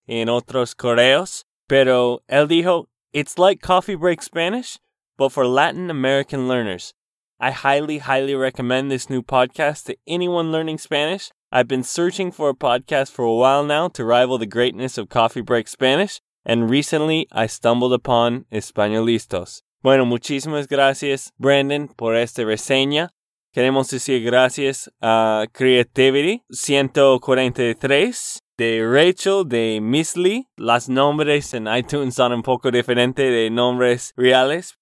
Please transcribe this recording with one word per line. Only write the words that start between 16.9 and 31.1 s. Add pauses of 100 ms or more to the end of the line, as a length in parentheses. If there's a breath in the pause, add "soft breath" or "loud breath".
I
stumbled
upon
Españolistos. (200)
Bueno,
muchísimas
gracias,
Brandon,
por
esta
reseña. (420)
Queremos
decir
gracias (100)
a
Creativity
ciento
cuarenta
y
tres, (140)
de
Rachel,
de
Miss
Lee.
Los
nombres